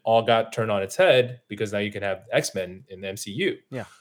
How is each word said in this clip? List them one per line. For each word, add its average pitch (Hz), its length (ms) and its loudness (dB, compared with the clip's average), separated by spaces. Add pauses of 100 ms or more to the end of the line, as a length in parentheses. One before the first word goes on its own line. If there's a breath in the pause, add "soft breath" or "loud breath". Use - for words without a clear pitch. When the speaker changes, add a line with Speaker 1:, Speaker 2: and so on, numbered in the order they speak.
Speaker 1:
all 113 180 4
got 113 300 2
turned 113 180 -2
on 101 140 0
its 95 100 -10
head 127 540 4
because 104 240 -6
now 104 80 0
you 104 100 -2
can 101 140 -8
have 95 260 -4
X-Men 95 580 -2
in 92 120 -16
the 98 80 -10
M 98 80 -8
C 107 160 -10
U. 156 240 -2 (160)
Speaker 2:
Yeah. 123 140 -8 (140 loud breath)